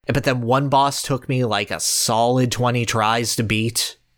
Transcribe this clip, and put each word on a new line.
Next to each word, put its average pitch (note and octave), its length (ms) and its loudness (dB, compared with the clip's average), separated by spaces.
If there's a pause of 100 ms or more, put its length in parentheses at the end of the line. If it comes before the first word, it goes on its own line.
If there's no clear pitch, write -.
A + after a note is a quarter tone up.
But A#2+ 160 0
then B2+ 180 0
one C3 280 0
boss C#3 320 2
took C3 260 -4
me, B2+ 180 0
like, G#2 260 -2
a E2 80 -4
solid B2 720 2
twenty A#2+ 340 0
tries A2+ 500 0
to B2 80 0
beat. A2 540 -2 (200)